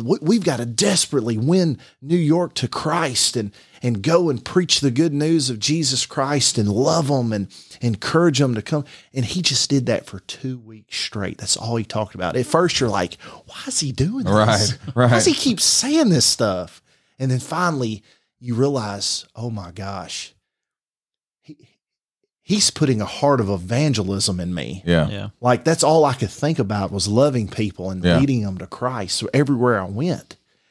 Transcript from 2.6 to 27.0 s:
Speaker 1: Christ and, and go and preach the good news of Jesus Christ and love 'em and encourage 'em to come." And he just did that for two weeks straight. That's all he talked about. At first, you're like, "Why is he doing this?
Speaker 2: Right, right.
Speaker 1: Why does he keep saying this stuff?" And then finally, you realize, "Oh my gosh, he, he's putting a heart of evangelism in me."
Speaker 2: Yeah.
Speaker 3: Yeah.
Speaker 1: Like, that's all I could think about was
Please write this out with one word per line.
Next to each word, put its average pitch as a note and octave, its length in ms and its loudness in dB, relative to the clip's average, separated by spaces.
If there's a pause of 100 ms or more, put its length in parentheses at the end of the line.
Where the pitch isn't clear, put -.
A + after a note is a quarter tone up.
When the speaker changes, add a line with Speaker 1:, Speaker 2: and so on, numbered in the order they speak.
Speaker 1:
Christ D#3 680 -2
and, G#2 160 -2 (300)
and A#2 200 -2
go E3+ 260 4
and B2+ 160 -2
preach - 360 2
the C#3+ 100 2
good C#3+ 240 2
news D3+ 360 2
of A2+ 80 -6
Jesus C3+ 480 0
Christ C#3 520 0
and G#2 120 2
love D#3+ 400 2
'em B2 220 0
and G2+ 160 -2 (320)
encourage C#3 640 2
'em B2+ 120 2
to A2 60 -2
come." D3 240 -4 (300)
And C3 100 -2
he F3 160 -4
just - 300 0
did C3+ 160 2
that A#2 180 0
for - 160 -14
two - 380 -12
weeks A2 400 -18
straight. - 400 -6
That's - 180 -2
all A2+ 200 -4
he A2+ 80 -2
talked G#2+ 300 -6
about. F2+ 220 -4
At B2+ 80 0
first, E3+ 360 2
you're B2 100 0
like, F#2+ 260 -2 (300)
"Why - 100 -20 (100)
is - 140 -4
he C#3 120 -4
doing A3+ 320 -2
this? G2 100 2
Speaker 2:
Right, G#2+ 440 4 (160)
right. B2 160 4
Speaker 1:
Why A#2+ 60 6
does A2+ 80 4
he F4 80 4
keep B3 260 0
saying C#4+ 520 2
this C#3+ 160 4
stuff?" F#2 560 -2 (360)
And C3 120 -2
then B2+ 100 0
finally, C3+ 600 -2 (360)
you B2 180 -4
realize, A#2 680 -2 (100)
"Oh A#2 140 -8
my G2+ 220 -8
gosh, F#2+ 640 -10 (1080)
he, - 160 -20 (880)
he's G3+ 280 0
putting C3 300 0
a G2+ 60 -4
heart C#3+ 340 2
of G2+ 80 0
evangelism G2 920 -2
in F2 140 -4
me." D2+ 300 -8
Speaker 2:
Yeah. E2 240 2
Speaker 3:
Yeah. G2+ 200 -8 (120)
Speaker 1:
Like, B2 240 2
that's E3 200 2
all D3+ 200 6
I C#3 100 2
could A2+ 160 -4
think D#3+ 280 -2
about G2+ 340 -2
was G2 160 -4